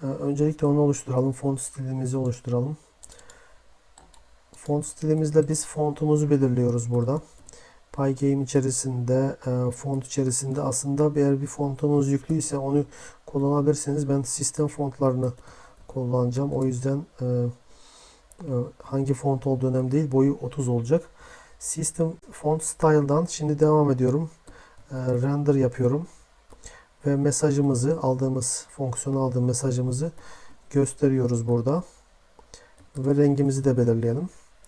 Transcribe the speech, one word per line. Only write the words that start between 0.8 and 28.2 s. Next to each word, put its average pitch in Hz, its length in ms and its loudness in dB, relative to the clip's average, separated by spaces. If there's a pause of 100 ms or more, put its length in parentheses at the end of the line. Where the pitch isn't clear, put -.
oluşturalım. 135 520 2
Font 135 280 -4
stilimizi 131 560 -6
oluşturalım. 131 600 -2 (1800)
Font 151 300 -2
stilimizle 156 600 2
biz 156 180 -2
fontumuzu 151 640 0
belirliyoruz 123 600 2
burada. 120 300 0 (720)
Pygame 139 500 0
içerisinde, 131 960 0 (100)
e, 123 240 0
font 135 360 -6
içerisinde 135 560 -2
aslında 143 580 0
eğer 139 220 2
bir 139 40 -4
fontunuz 143 640 0
yüklüyse 143 500 -2
onu 139 260 0 (420)
kullanabilirsiniz. 143 840 0
Ben 139 140 0
sistem 147 440 -4
fontlarını 131 640 0 (560)
kullanacağım. 127 640 0
O 135 120 0
yüzden, 135 420 -2 (140)
e, 127 40 -4 (1160)
e, 156 120 -8 (300)
hangi 139 320 -2
font 135 320 -2
olduğu 131 220 0
önemli 127 240 0
değil. 147 200 0
Boyu 135 300 4
otuz 127 260 -4
olacak. 123 360 2 (540)
System 165 540 -4 (180)
font 156 320 -2
style'dan 151 640 2
şimdi 151 360 -2
devam 151 300 6
ediyorum. 131 400 0 (600)
E, 135 60 -10
render 135 580 0
yapıyorum. 131 520 0 (1000)
Ve 139 100 2
mesajımızı, 143 840 2
aldığımız, 131 680 -2